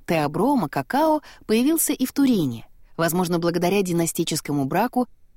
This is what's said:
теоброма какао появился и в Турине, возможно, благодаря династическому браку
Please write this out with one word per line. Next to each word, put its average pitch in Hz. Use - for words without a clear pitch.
теоброма 165
какао 302
появился 277
и 254
в -
Турине, 175
возможно, 170
благодаря 175
династическому 165
браку 233